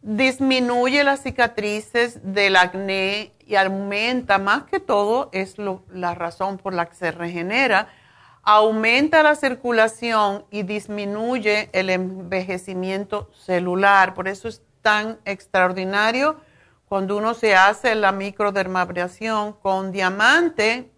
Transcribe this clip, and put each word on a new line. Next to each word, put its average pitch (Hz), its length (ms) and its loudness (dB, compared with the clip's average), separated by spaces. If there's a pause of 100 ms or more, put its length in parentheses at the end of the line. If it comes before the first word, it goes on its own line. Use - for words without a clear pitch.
disminuye 254 960 0
las 277 200 0
cicatrices 233 960 -4
del 190 360 2
acné 190 800 0
y - 160 -4
aumenta, 202 800 0
más 202 280 0
que 392 140 -4
todo, 226 540 0
es 190 240 -6
lo, 190 340 -8
la 180 220 -4
razón 180 460 -6
por 185 160 -6
la 175 100 -2
que - 80 -20
se 170 180 -4
regenera, 185 800 -2 (540)
aumenta 220 800 4
la 302 100 6
circulación 226 1160 0
y 208 100 -6
disminuye 208 1120 -4
el 190 160 0
envejecimiento 185 1400 -6
celular. 185 800 2
Por 185 140 -6
eso 196 200 -8
es 220 140 -12 (220)
tan 214 420 0
extraordinario 202 1120 0 (480)
cuando 196 300 -4
uno 220 160 -2
se 226 220 2
hace 214 400 4
la 208 160 2
microdermabrasión 196 1400 -4
con 190 380 -4
diamante 226 1040 0